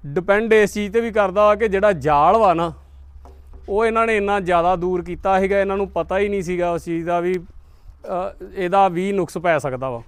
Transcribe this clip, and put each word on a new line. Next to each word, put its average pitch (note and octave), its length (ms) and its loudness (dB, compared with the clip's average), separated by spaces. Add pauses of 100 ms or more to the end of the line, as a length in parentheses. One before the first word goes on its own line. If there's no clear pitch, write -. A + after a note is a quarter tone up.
ਡਿਪੈਂਡ G3 480 0
ਇਸ G#3+ 200 4
ਚੀਜ਼ G#3 180 -6
'ਤੇ A3+ 100 0
ਵੀ A#3 100 -6
ਕਰਦਾ G3+ 340 2
ਵਾ G#3 100 6
ਕਿ G3+ 120 -2
ਜਿਹੜਾ G3 240 2
ਜਾਲ D3+ 460 4
ਵਾ G3+ 160 4
ਨਾ, E3+ 200 -2 (960)
ਉਹ G#3 160 0
ਇਹਨਾਂ A3+ 220 2
ਨੇ A3 100 0
ਇੰਨਾ G3+ 220 0
ਜ਼ਿਆਦਾ F3 360 2
ਦੂਰ F3+ 260 -4
ਕੀਤਾ F3 380 0
ਸੀਗਾ, G3 200 2
ਇਹਨਾਂ G3 180 0
ਨੂੰ G3 120 -2
ਪਤਾ F3 280 -4
ਹੀ G3+ 120 0
ਨਹੀਂ G3+ 120 -2
ਸੀਗਾ F3 300 -2
ਉਸ E3 140 -4
ਚੀਜ਼ E3 200 -4
ਦਾ F3 140 0
ਵੀ, F3 140 -2
ਅ, - 1120 -10 (100)
ਇਹਦਾ F#3+ 320 2
ਵੀ F#3 240 -2
ਨੁਕਸ F#3+ 260 -4
ਪੈ E3 200 0
ਸਕਦਾ C3 320 -4
ਵਾ। A#2 180 -8